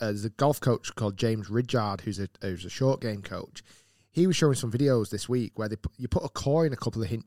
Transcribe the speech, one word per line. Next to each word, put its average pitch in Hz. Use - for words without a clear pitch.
Uh, 113
there's 104
a 113
golf 139
coach -
called 101
James 110
Ridyard, 113
who's 98
a, 98
who's 92
a 87
short 131
game 104
coach. -
He 175
was 180
showing 147
some 120
videos 120
this -
week 123
where 107
they 107
put, -
you 123
put -
a 139
coin 151
a -
couple 113
of 113
hin-, 113